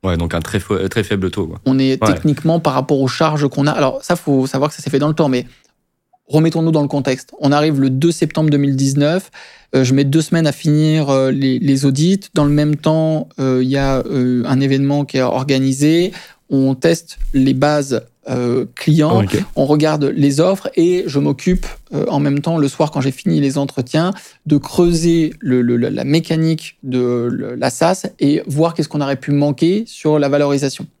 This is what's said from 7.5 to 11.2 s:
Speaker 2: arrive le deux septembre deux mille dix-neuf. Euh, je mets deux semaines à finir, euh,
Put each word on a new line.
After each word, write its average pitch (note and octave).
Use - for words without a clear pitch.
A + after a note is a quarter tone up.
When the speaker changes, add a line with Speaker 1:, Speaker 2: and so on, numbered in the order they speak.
Speaker 2:
arrive D3
le C3+
deux C#3
septembre D#3
deux D3
mille C#3
dix-neuf. C#3+
Euh, C3
je B2+
mets C#3
deux C#3+
semaines E3
à C#3+
finir, D#3
euh, C3+